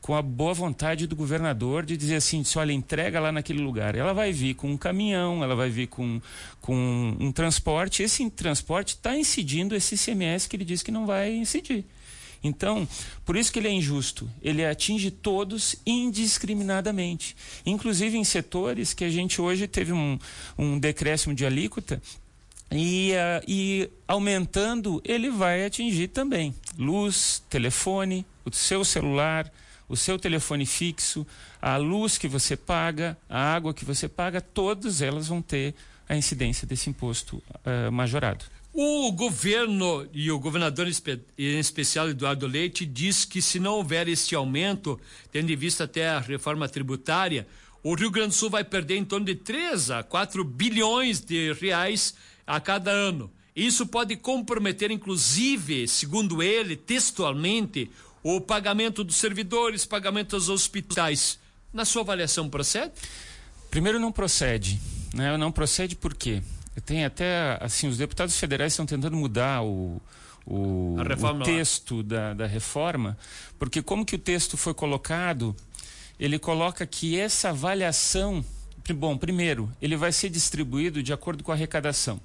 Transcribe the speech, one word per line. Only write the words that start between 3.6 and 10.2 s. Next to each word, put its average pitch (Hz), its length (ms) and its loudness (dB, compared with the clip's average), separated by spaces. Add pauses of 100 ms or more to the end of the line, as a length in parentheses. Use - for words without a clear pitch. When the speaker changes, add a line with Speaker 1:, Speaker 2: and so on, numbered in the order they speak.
Speaker 1:
lugar." 107 340 0
Ela 143 160 2
vai 202 220 2
vir 131 200 2
com 143 160 -4
um 143 80 0
caminhão, 180 640 2
ela 131 140 2
vai 127 140 2
vir 120 180 -2
com, 120 340 -2 (380)
com 123 640 2
um 139 100 2
transporte, 165 720 2
esse 226 280 2
transporte 170 640 0
tá 240 180 -2
incidindo 196 580 0
esse 208 220 0
I - 20 0
C - 140 0
M 196 140 0